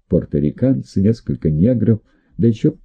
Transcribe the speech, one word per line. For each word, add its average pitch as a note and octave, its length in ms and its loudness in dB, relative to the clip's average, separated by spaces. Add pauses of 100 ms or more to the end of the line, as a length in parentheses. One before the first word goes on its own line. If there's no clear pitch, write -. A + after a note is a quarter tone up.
пуэрториканцы, G2 960 -2
несколько A2+ 480 -2
негров, G#2+ 500 0 (380)
да G2 100 2
ещё C3 360 -2